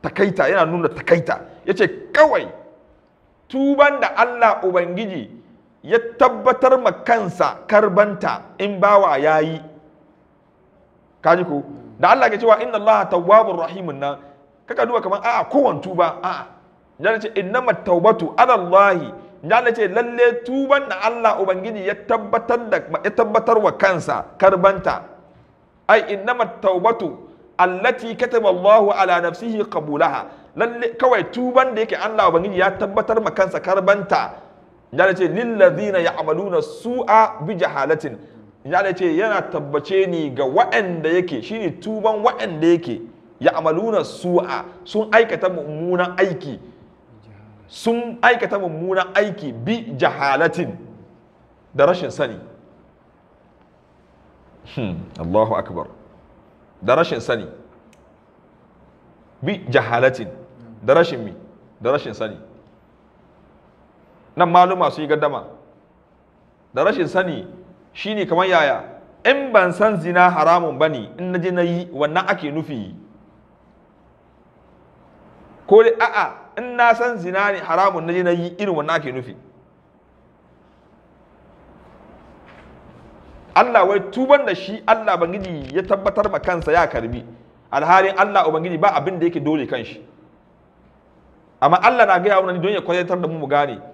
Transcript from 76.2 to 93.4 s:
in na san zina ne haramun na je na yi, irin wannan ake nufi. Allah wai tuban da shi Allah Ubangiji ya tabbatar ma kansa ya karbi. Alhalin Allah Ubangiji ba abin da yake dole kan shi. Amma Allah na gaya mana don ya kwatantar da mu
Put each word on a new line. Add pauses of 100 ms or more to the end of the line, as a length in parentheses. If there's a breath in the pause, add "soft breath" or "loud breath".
in
na
san
zina
ne
haramun
na
je
na
yi,
irin
wannan
ake
nufi. (4000)
Allah
wai (140)
tuban
da
shi
Allah
Ubangiji
ya
tabbatar
ma
kansa
ya
karbi. (460)
Alhalin
Allah
Ubangiji
ba
abin
da
yake
dole
kan
shi. (1600)
Amma
Allah
na
gaya
mana
don
ya
kwatantar
da
mu